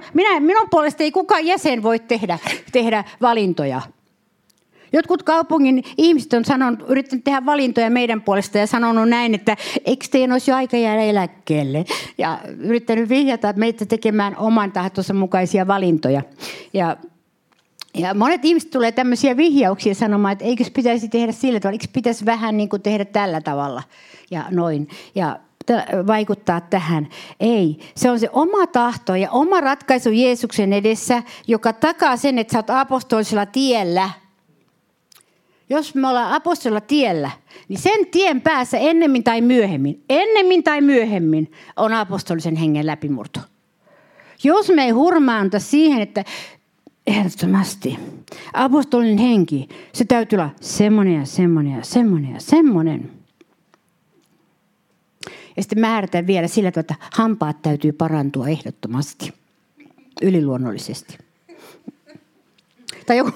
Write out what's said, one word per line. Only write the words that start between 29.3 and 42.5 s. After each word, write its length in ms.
oma 300
ratkaisu 480
Jeesuksen 640
edessä, 500
joka 260
takaa 440
sen, 200
että 140
sä 80
oot 100
apostolisella 760
tiellä. 640
Jos 260
me 120
ollaan 260
apostolisella 480
tiellä, 500
niin 120
sen 320
tien 300
päässä 360
ennemmin 460
tai 180
myöhemmin, 680
ennemmin 540
tai 180
myöhemmin 680
on 180
apostolisen 640